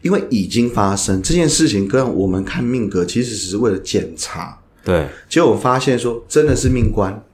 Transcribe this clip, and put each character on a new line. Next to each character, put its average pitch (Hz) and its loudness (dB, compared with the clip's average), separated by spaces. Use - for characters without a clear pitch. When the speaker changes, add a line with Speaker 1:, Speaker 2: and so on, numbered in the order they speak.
Speaker 1:
因 175 0
为 196 2
已 98 0
经 120 0
发 101 0
生， 98 0
这 - -2
件 170 4
事 151 2
情 101 2
跟 - 0
我 98 2
们 95 0
看 - -6
命 120 -2
格 - 0
其 117 -2
实 117 -6
只 95 -8
是 90 -6
为 110 2
了 92 0
检 82 -4
查。 - -12
Speaker 2:
对。 82 0
Speaker 1:
结 160 2
果 143 6
我 - 4
发 127 0
现 127 0
说 117 -4
真 151 4
的 143 2
是 131 0
命 120 2
官。 101 -2